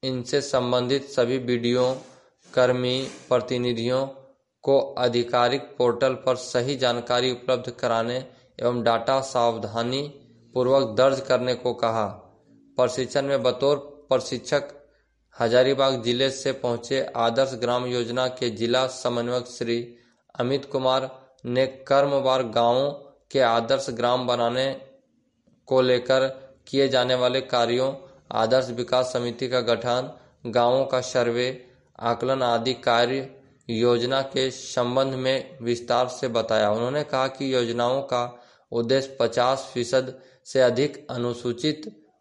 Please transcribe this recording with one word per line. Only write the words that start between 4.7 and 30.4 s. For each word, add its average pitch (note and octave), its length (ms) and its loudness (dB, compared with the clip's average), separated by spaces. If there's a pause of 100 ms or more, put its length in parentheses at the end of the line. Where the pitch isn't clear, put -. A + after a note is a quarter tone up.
आधिकारिक A#2+ 640 2
पोर्टल B2+ 520 0
पर B2 220 0
सही B2+ 400 -4
जानकारी B2 560 0
उपलब्ध A#2+ 400 -2
कराने A#2 460 -2 (420)
एवं A#2+ 240 -2
डाटा A#2 380 2
सावधानी A#2 800 -2 (520)
पूर्वक B2+ 440 2
दर्ज C3 220 4
करने B2+ 360 0
को B2 180 -4
कहा। A2+ 340 0 (680)
प्रशिक्षण B2+ 480 0
में C#3 180 0
बतौर C3 340 2 (320)
प्रशिक्षक C3 540 0 (760)
हजारीबाग B2+ 600 4
जिले B2 300 0
से C3+ 200 -4
पहुंचे B2 540 -2 (100)
आदर्श A#2 380 2
ग्राम A#2+ 320 -2
योजना B2 420 -2
के B2+ 220 -4
जिला A#2 380 0
समन्वयक A#2+ 580 -4
श्री A#2+ 520 -6 (420)
अमित C3+ 260 -2
कुमार C3 680 -2 (140)
ने B2+ 220 2
क्रमवार C3+ 760 2
गांवों A#2+ 680 0 (220)
के C#3 80 0
आदर्श A#2 500 2
ग्राम A#2+ 380 0
बनाने B2 540 0 (840)
को C3 160 4
लेकर B2+ 460 2 (400)
किए C#3 200 2
जाने B2+ 280 2
वाले B2+ 260 2
कार्यों, B2 540 0 (360)
आदर्श A#2+ 380 2
विकास B2+ 440 -2
समिति A#2+ 340 -4
का B2 140 0
गठन, A#2+ 560 -2 (280)